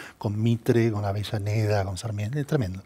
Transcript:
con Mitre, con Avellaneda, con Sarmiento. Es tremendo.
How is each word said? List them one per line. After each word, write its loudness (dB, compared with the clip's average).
con -2
Mitre, 4
con -2
Avellaneda, 0
con -4
Sarmiento. -4
Es -2
tremendo. -2